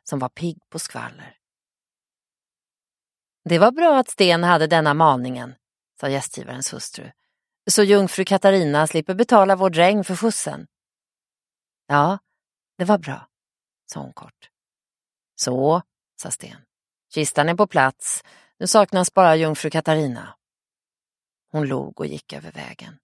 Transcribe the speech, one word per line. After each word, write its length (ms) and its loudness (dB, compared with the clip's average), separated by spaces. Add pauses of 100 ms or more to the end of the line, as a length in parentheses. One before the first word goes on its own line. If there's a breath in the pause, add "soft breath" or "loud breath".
som 160 -8
var 100 -6
pigg 400 -10
på 100 -12
skvaller. 580 -16 (2000)
"Det 160 2
var 120 6
bra 280 4
att 100 -2
Sten 340 2
hade 240 2
denna 260 2
maningen", 600 0 (440)
sa 100 -6
gästgivarens 640 -8
hustru, 380 -16 (580)
"så 140 4
jungfru 420 2
Katarina 600 2
slipper 260 -4
betala 420 4
vår 140 0
dräng 340 2
för 120 -6
skjutsen." 520 -6 (1200)
"Ja, 320 0 (580)
det 80 -4
var 120 4
bra", 320 -12 (560)
sa 140 -16
hon 140 -16
kort. 360 -20 (840)
"Så", 460 0 (340)
sa 160 -14
Sten. 300 -14 (520)
"Kistan 360 -2
är 60 -2
på 120 0
plats. 560 -2 (340 soft breath)
Nu 100 -8
saknas 460 2
bara 220 6
jungfru 340 -2
Katarina." 680 -4 (1120)
Hon 160 -4
log 320 -8
och 60 -6
gick 280 -12
över 180 -18
vägen. 520 -18